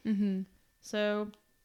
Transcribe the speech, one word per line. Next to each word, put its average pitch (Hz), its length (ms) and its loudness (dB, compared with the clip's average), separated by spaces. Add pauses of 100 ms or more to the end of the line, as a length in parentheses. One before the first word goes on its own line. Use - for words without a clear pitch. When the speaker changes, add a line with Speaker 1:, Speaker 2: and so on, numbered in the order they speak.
Speaker 1:
Mm-hmm. 196 360 2 (400)
Speaker 2:
So 208 460 0 (360)